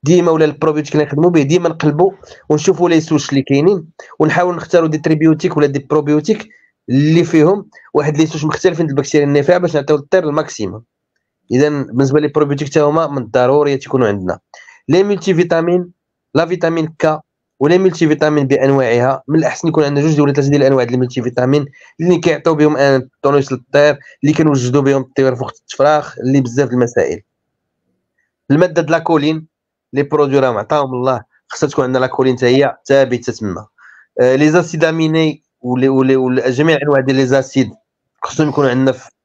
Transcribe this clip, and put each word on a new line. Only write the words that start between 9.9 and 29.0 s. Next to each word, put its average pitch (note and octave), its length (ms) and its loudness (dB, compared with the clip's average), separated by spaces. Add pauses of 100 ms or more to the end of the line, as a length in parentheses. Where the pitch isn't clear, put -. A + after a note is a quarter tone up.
للطير D#3+ 280 0
الماكسيموم. B2+ 580 -6 (680)
اذا C3 180 2
بالنسبه C#3 520 0
لي D3 80 -2
بروبيوتيك C#3+ 400 -2
حتى D#3 120 0
هما D3+ 260 0
من C#3+ 120 -8
الضروري C3 580 0
تيكونوا B2+ 320 -2
عندنا. F#2+ 300 -4 (500)
لي F3 140 4
مولتي G3 320 -2
فيتامين، F3 560 0 (440)
لا E3 120 0
فيتامين E3 520 -4
كا D#3 220 0 (400)
ولا D#3+ 180 2
مولتي F3 300 0
فيتامين D3+ 380 0
بانواعها، C3 840 0
من D#3 100 0
الاحسن - 300 -2
يكون D#3 160 0
عندنا C#3+ 220 0
جوج D#3 140 2
ولا C#3+ 120 2
ثلاثه C#3 180 0
ديال C#3+ 120 2
الانواع C3+ 220 2
ديال A#2+ 100 -4
المولتي B2+ 280 -4
فيتامين C3 440 -2 (340)
اللي E3+ 180 2
كيعطيو E3 360 0
بهم D3 220 2
ان C3+ 320 2 (140)
تونوس C#3+ 300 0
للطير، C#3+ 460 0 (240)
اللي D3 120 2
كنوجدوا C#3 480 0
بهم C3+ 200 0
الطيور C3 340 -2
في B2 60 -8
وقت - 140 -12
التفراخ، D3 640 -2
اللي C3+ 220 0
بزاف B2 280 -2
د A#2 40 -6
المسائل. A#2 500 -2 (1300)
الماده E3 320 2
د D3 80 -4
لاكولين، D#3+ 560 0 (460)